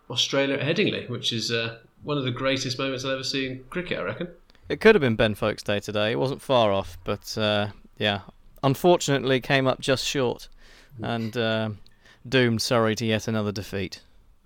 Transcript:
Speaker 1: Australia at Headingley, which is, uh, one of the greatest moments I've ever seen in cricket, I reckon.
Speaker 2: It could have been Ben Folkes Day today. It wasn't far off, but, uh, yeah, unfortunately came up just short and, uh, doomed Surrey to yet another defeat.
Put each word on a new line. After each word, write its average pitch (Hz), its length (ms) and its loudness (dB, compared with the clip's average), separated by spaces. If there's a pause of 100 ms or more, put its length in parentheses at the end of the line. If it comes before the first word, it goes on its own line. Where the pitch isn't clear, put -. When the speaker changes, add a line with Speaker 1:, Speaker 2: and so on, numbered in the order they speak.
Speaker 1:
Australia 139 480 0
at 151 200 0
Headingley, 135 340 0
which 120 220 -4
is, 110 180 -4
uh, 113 280 -2 (260)
one 147 140 -2
of 135 60 -2
the 127 60 -2
greatest 135 480 -2
moments 135 260 -4
I've 135 80 -2
ever 131 120 -6
seen 135 260 -4
in 131 200 -12
cricket, 175 280 -4
I 165 40 -4
reckon. - 260 -6 (400)
Speaker 2:
It 147 120 -4
could 220 140 8
have 202 60 4
been 120 160 2
Ben 110 180 2
Folkes - 280 -2
Day 101 180 -2
today. 107 320 -2
It 131 60 -2
wasn't 135 240 -2
far 117 280 4
off, 95 320 -2
but, - 360 -6
uh, 104 300 2 (300)
yeah, 101 220 0 (420)
unfortunately 135 800 4
came 135 260 2
up 127 140 0
just 131 240 0
short - 440 -2 (540)
and, 117 340 -4
uh, 110 340 0 (580)
doomed 120 340 4
Surrey 113 340 4
to 120 100 -4
yet 110 220 0
another 107 240 -2
defeat. 98 480 -8 (460)